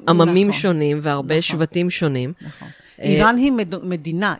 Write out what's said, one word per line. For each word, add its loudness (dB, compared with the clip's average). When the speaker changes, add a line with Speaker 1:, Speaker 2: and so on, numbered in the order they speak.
Speaker 1:
עממים 4
Speaker 2:
נכון. -2
Speaker 1:
שונים 0
והרבה -2
Speaker 2:
נכון. 0
Speaker 1:
שבטים -2
שונים. -2
Speaker 2:
נכון. -18
Speaker 1:
אה, -6
Speaker 2:
איראן 4
היא 2
מד-, -4
מדינה, -4